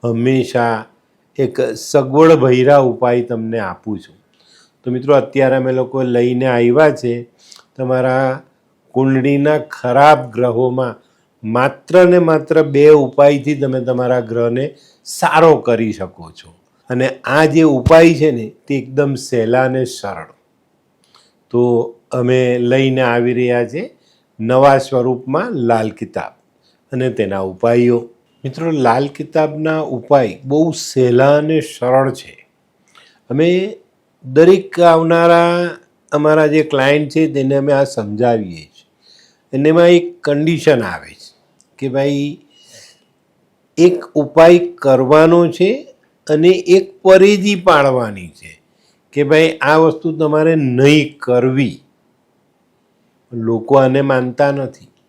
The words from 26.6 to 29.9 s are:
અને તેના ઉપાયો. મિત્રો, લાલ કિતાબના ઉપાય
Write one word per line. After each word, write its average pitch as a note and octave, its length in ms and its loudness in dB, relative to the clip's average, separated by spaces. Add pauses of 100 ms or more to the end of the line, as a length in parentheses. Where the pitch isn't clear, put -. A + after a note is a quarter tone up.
અને B2+ 180 -2
તેના G2 300 -4
ઉપાયો. A#2 720 0 (360)
મિત્રો, D#3+ 260 -8
લાલ C3+ 360 0
કિતાબના D#3 760 -6
ઉપાય A#2+ 640 -2